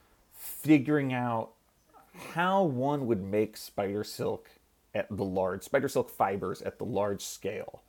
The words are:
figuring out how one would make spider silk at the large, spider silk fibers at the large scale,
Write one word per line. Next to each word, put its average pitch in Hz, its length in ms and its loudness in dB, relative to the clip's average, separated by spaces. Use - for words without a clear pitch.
figuring 143 800 4
out 120 380 -2
how 190 300 2
one 139 440 0
would 110 160 2
make 104 340 0
spider 101 480 -4
silk - 460 -6
at 104 200 -2
the 98 100 -2
large, 92 380 0
spider 139 260 0
silk 127 200 0
fibers 98 540 0
at - 160 -6
the - 60 -6
large 98 380 0
scale, - 680 -8